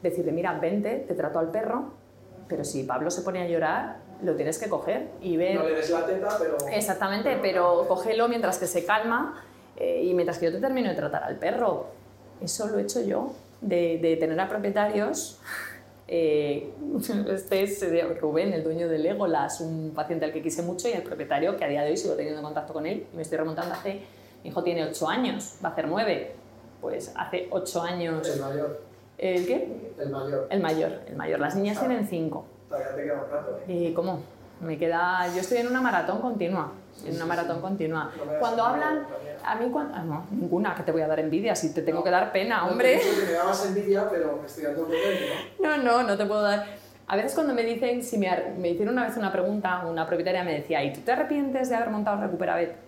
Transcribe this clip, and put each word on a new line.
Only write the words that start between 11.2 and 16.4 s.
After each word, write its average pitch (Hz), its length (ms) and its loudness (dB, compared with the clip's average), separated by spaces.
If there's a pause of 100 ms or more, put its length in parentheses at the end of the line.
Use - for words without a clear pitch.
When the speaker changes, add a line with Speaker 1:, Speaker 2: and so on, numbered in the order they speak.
Speaker 1:
al - 120 -4
perro. 202 520 0 (520)
Eso 196 280 -4
lo 220 100 0
he 202 40 2
hecho 202 200 0
yo, 214 300 0 (280)
de, 175 420 2
de 165 140 4
tener 160 240 0
a 190 80 0
propietarios. 208 880 0 (680)
Eh, 151 640 2 (280)